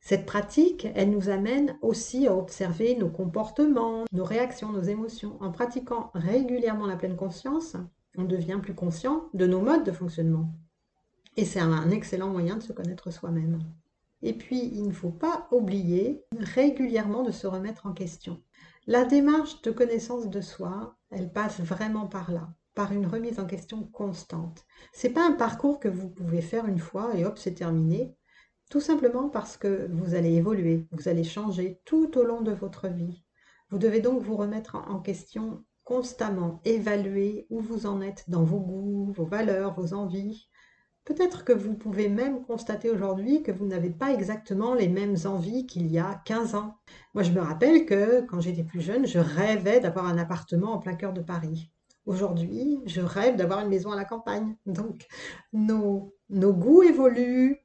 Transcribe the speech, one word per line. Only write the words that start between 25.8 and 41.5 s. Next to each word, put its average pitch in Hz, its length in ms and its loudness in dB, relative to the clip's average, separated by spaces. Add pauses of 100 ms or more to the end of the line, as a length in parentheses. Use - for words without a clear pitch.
que - 80 0
vous 185 200 -4
pouvez 170 320 -2
faire 226 260 -4
une 190 120 0
fois 208 380 -4
et 170 80 2
hop, 208 140 -4
c'est 175 160 -6
terminé. 165 600 0 (560)
Tout 294 100 2
simplement 277 480 2
parce - 280 -8
que 196 360 -2
vous 175 220 -2
allez 170 200 2
évoluer, 170 580 2
vous 170 160 -6
allez 170 160 2
changer 185 600 -6
tout 311 340 2
au 240 60 6
long 233 160 -2
de 220 120 -2
votre 190 360 -8
vie. 175 360 -6 (460)
Vous 202 80 -4
devez 220 220 4
donc 247 220 2
vous 208 140 -4
remettre 208 400 -4
en - 240 -8
question 214 640 -8 (200)
constamment, 202 800 -4
évaluer 202 840 0
où 226 100 -4
vous 220 260 -6
en 196 140 -2
êtes 196 280 -10
dans 170 140 2
vos 190 180 2
goûts, 196 520 -4
vos 175 140 -4
valeurs, 196 480 0
vos 175 180 -4
envies. 202 560 -6 (560)
Peut-être 359 400 -2
que 247 80 6